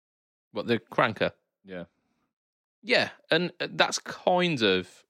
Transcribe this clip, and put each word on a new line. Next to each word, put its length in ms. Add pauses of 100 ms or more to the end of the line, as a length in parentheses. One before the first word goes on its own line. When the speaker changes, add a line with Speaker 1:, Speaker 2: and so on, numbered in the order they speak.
(520)
Speaker 1:
What, 160
the 120
cranker? 520 (340)
Speaker 2:
Yeah. 180 (960)
Speaker 1:
Yeah, 280 (200)
and, 300
uh, 120
that's 280
kind 640
of 480